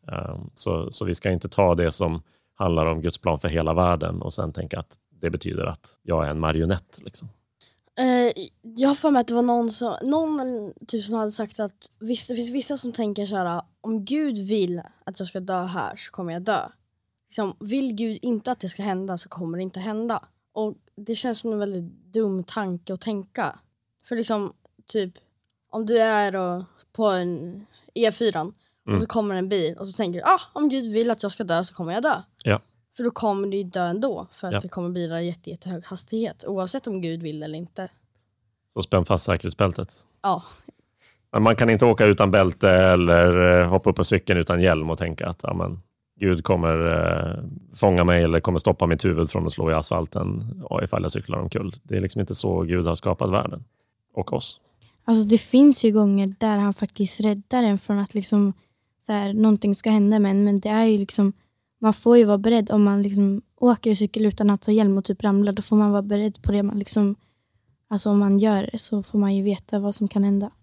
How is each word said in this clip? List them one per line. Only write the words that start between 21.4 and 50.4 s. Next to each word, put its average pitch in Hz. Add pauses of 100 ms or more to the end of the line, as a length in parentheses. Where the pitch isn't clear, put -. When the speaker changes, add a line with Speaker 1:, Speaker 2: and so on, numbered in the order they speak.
Speaker 2:
en 208
väldigt 185
dum 196
tanke 185
att 180
tänka. 202 (460)
För 240
liksom, 214 (340)
typ, 190 (560)
om 220
du 226
är 214
då 180 (280)
på 220
en 180 (280)
E 233
fyran 196
och -
Speaker 1:
Mm. 107
Speaker 2:
så 220
kommer 208
en 190
bil 180
och 196
så 190
tänker 175
du, -
"Ah, 370 (120)
om 294
Gud 247
vill 226
att 220
jag 196
ska -
dö 170
så -
kommer 170
jag 233
dö." 302 (280)
Speaker 1:
Ja. 104 (380)
Speaker 2:
För 247
då 233
kommer 202
du 196
ju 202
dö 180
ändå, 196
för -
att 135
Speaker 1:
Ja. 101
Speaker 2:
det 180
kommer 175
bilar 170
i 170
jätte-, 175
jättehög 175
hastighet, 220
oavsett 190
om 190
Gud 170
vill 151
eller 156
inte. 175 (840)
Speaker 1:
Så 98
spänn 92
fast 92
säkerhetsbältet. 98 (160)
Speaker 2:
Ja. 185 (880)
Speaker 1:
Men 107
man 113
kan 117
inte 113
åka 113
utan 101
bälte 95
eller, 90
eh, 87
hoppa 92
upp 90
på 92
cykeln 90
utan 87
hjälm 80
och 80
tänka 82
att, 87
"Ja, -
men 90 (400)
Gud 90
kommer, 82
eh, 82 (320)
fånga 90
mig 87
eller 82
kommer 87
stoppa -
mitt 82
huvud 82
från 85
att 80
slå 80
i -
asfalten, 95